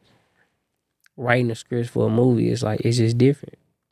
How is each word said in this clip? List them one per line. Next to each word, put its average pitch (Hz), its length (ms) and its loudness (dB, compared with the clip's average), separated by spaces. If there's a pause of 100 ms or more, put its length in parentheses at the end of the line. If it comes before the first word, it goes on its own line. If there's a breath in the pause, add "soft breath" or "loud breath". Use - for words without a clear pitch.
(1160)
writing 120 340 0
a 113 40 -6
script 120 360 -6
for 113 160 -2
a 110 40 0
movie 117 400 2
is 117 120 -4
like, 107 180 -2
it's 120 180 0
just 117 200 2
different. 135 400 0 (340)